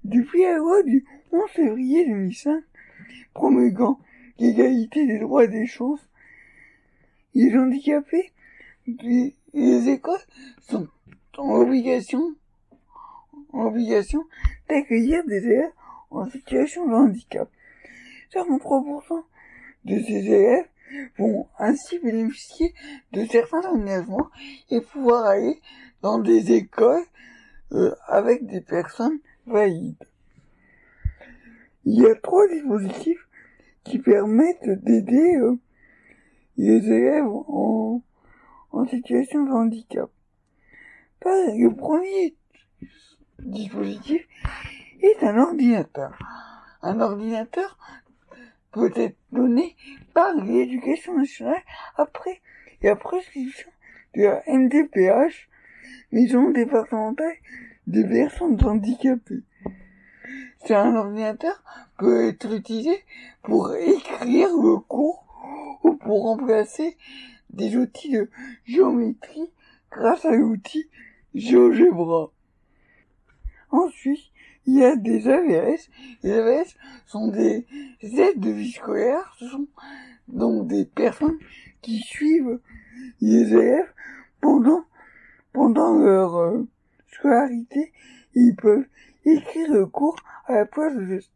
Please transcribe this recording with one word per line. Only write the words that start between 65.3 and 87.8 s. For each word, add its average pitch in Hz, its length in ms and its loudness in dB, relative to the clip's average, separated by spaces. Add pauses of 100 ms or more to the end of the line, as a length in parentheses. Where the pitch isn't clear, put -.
ou 330 100 4
pour 214 300 -2
remplacer 226 720 -2 (520)
des 208 280 -4
outils 254 340 -4
de 226 180 -2 (360)
géométrie 262 840 -2 (400)
grâce 233 340 -2
à 311 100 2
l'outil 226 540 -2 (440)
GeoGebra. 208 1000 4 (1400)
Ensuite, 294 600 -2 (340)
il 262 100 2
y 269 80 6
a 262 140 4
des 226 320 -2
A 285 120 4
V 311 120 0
S. 226 360 -2 (340)
Les 190 100 -2
A 220 100 2
V 233 80 2
S 320 240 -2 (300)
sont 220 240 -6
des 214 360 -2 (360)
aides 285 380 0
de 214 120 -4
vie 208 200 -8
scolaire. 240 680 -4
Ce 240 80 -16
sont 277 200 -10 (600)
donc 220 400 -2
des 294 180 -2
personnes 302 520 -2 (440)
qui 226 180 -8
suivent 269 600 -2 (600)
les 220 320 4
élèves 254 400 2 (480)
pendant, 294 420 4 (720)
pendant 277 440 2
leur, 190 380 4
euh, 175 320 -2 (400)
scolarité. 254 880 -2 (420)